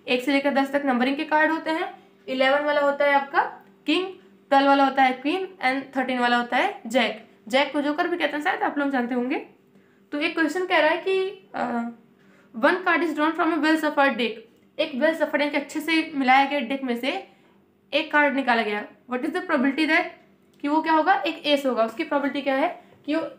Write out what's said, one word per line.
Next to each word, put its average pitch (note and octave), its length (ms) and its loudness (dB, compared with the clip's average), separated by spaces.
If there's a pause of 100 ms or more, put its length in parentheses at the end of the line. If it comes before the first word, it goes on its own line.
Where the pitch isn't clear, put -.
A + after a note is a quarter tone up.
एक B3 140 0
से D4 100 0
लेकर C#4 220 2
दस C4+ 180 0
तक C#4 140 0
numbering C4 320 2
के D#4+ 60 -4
कार्ड D#4 280 2
होते D#4 200 -2
हैं। F4 320 -6 (240)
इलेवन C4 320 2
वाला D4 220 0
होता C#4+ 240 2
है C#4+ 80 4
आपका C#4 280 2 (440)
king, F4 220 0 (420)
twelve C#4 180 6
वाला C#4 160 6
होता C4+ 200 2
है B3+ 100 4
queen F4 340 -2 (180)
and C4+ 320 -2
thirteen B3+ 220 -2
वाला A#3+ 180 2
होता A#3+ 200 -2
है F#4+ 300 -2
jack। A3 400 -2 (200)
Jack C#4 260 0
को D4 80 0
joker D4+ 260 0
भी E4+ 100 -2
कहते D4+ 200 -2
हैं, D4 60 -6
शायद F#4+ 200 -2
आप D#4+ 140 -2
लोग C#4+ 120 0
जानते B3 260 -2
होंगे। B3+ 320 -4 (640)
तो D4 80 -6
एक E4 200 -2
question F4 260 0
कह F4 140 2
रहा D#4 100 4
है E4+ 80 2
कि, F#4+ 580 -4
अ, A#3+ 340 -4 (680)
"One D4+ 160 4
card F4 240 0
is D#4+ 160 -2
drawn D4+ 160 0
from D#4+ 160 -2
a E4 100 0
well D#4 200 2
shuffled D4 360 2
deck।" A3+ 340 -6 (320)
एक D#4 140 0
well D4+ 200 2
shuffled D4+ 260 -2
यानी C#4+ 120 0
कि D4 60 -2
अच्छे - 220 -6
से D#4+ 360 0
मिलाया C4+ 300 4
गया C#4+ 220 -2
dick C4+ 160 -6
में A#3+ 160 -2
से C4+ 120 -2 (840)
एक D#4 180 -2
card D4 240 2
निकाला B3 260 0
गया, G#3 240 -4 (260)
what B3 140 -4
is D#4 80 -4
the F4+ 80 -4
probability D#4 480 0
that, E4+ 160 2 (580)
कि C#4+ 40 -4
वो D#4 140 2
क्या D#4+ 120 0
होगा, D#4 240 4
एक E4 300 -4
एस C#4 180 2
होगा। A3+ 200 2
उसकी A3+ 180 -6
probability C#4+ 380 -2
क्या C4+ 140 0
है C#4+ 120 0 (380)
कि D4 100 -2
वो D#4+ 60 0 (180)